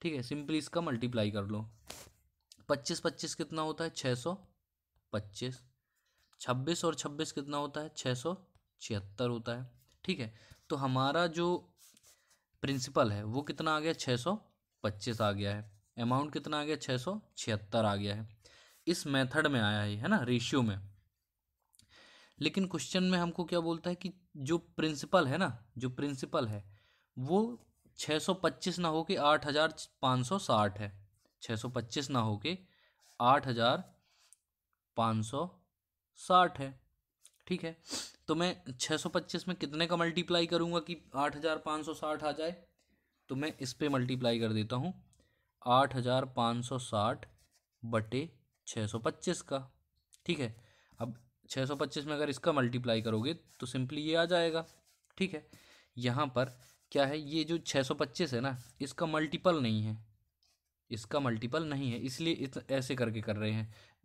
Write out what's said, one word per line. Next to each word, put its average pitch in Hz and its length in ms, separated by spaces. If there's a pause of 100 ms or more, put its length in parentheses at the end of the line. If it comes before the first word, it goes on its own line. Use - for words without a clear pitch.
ठीक 165 120
है? 131 80
simply 147 320
इसका 156 260
मल्टीप्लाई 123 500
कर 101 140
लो, 107 240 (1000)
पच्चीस, 147 320
पच्चीस - 340
कितना 160 280
होता 156 220
है, 165 60
छः 131 240
सौ 160 200 (800)
पच्चीस, 123 500 (800)
छब्बीस 131 440
और 165 100
छब्बीस 147 380
कितना 143 240
होता 147 240
है, 156 160
छः 127 180
सौ 160 220 (460)
छिहत्तर 104 460
होता 120 300
है, 127 120 (340)
ठीक 185 160
है? 113 140 (340)
तो 156 80
हमारा 139 520
जो 175 400 (920)
प्रिंसिपल 135 500
है 101 120
वो 117 180
कितना 156 340
आ 151 40
गया, 160 120
छः 135 240
सौ 143 180 (500)
पच्चीस 110 360
आ 107 120
गया 101 240
है। 104 140 (280)
अमाउंट 131 340
कितना 151 280
आ 147 40
गया, 151 120
छः 139 220
सौ 190 220 (160)
छिहत्तर 113 480
आ 104 120
गया 101 180
है। 107 140 (580)
इस 170 200
मेथड 139 400
में 139 140
आया 104 200
है, 104 160
है 123 120
ना, 202 140
रेशियो 123 400
में। 101 160 (1600)
लेकिन 156 280
क्वेश्चन 180 380
में 185 140
हमको 170 260
क्या 175 160
बोलता 165 300
है 180 60
कि 175 160 (240)
जो 151 220 (180)
प्रिंसिपल 156 500
है 135 120
ना, 185 100 (300)
जो 127 120
प्रिंसिपल 143 560
है 104 180 (520)
वो 143 240 (580)
छः 151 200
सौ 180 160
पच्चीस 170 440
ना 175 100
होके 160 280
आठ 147 300
हजार 151 280 (280)
पाँच 127 240
सौ 196 120
साठ 104 400
है, 101 140 (500)
छः 113 140
सौ 120 120
पच्चीस 127 420
ना 131 100
होके 110 380 (600)
आठ 127 260
हजार 127 380 (1120)
पाँच 110 300
सौ 143 200 (720)
साठ 180 420
है, 135 200 (640)
ठीक 180 180
है? 165 120 (520)
तो 160 60
मैं 175 220 (160)
छः 156 240
सौ 165 120
पच्चीस 170 400
में 180 80
कितने 156 300
का 170 100
मल्टीप्लाई 170 500
करूँगा 170 320
कि 165 180 (180)
आठ 143 220
हजार 156 220
पाँच 156 280
सौ 156 80
साठ 156 280
आ 151 100
जाए, 156 180 (800)
तो 135 60
मैं 147 260
इस 127 120
पे 151 160
मल्टीप्लाई 127 520
कर 113 120
देता 110 240
हूँ, 156 160 (760)
आठ 131 300
हजार 123 300
पाँच 120 380
सौ 127 140
साठ 117 480 (560)
बटे 117 460 (380)
छः 110 200
सौ 110 120
पच्चीस 160 440
का, 135 160 (680)
ठीक 160 140
है? 113 140 (960)
छः 131 160
सौ 143 100
पच्चीस 147 280
में 151 100
अगर 147 160
इसका 160 220
मल्टीप्लाई 123 500
करोगे 113 320 (260)
तो 131 60
simply 131 320
ये 156 160
आ 165 100
जाएगा, 170 400 (540)
ठीक 190 160
है। 151 120 (500)
यहाँ 123 320
पर 127 280 (360)
क्या 139 140
है, 147 140
ये 151 240
जो 165 160
छः 143 220
सौ 135 120
पच्चीस 147 400
है 117 60
ना, 131 160 (240)
इसका 143 260
मल्टीपल 160 560
नहीं 110 200
है, 110 140 (920)
इसका 123 300
मल्टीपल 123 440
नहीं 139 260
है, 117 100
इसलिए 151 360
इत-, - 340
ऐसे 131 260
करके 113 240
कर 104 160
रहे 107 140
हैं। 110 220 (320)